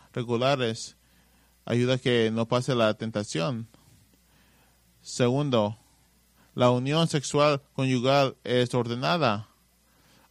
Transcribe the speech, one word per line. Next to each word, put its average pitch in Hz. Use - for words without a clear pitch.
regulares. 120
Ayuda 123
a -
que 117
no 113
pase 127
la 113
tentación. 113
Segundo, 123
la 123
unión 143
sexual 147
conyugal 131
es 123
ordenada. 123